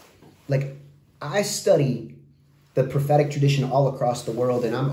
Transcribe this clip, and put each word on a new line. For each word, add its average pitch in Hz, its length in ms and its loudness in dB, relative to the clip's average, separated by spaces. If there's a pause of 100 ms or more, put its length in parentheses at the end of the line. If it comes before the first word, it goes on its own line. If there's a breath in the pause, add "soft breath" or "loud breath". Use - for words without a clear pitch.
(480 loud breath)
like, - 280 -2 (460)
I 190 220 -2
study 143 720 0 (580)
the 131 100 2
prophetic 147 460 2
tradition 139 340 2
all 135 240 2
across 123 360 -2
the 117 80 -6
world, 120 340 0
and 113 100 -2
I'm 139 180 -2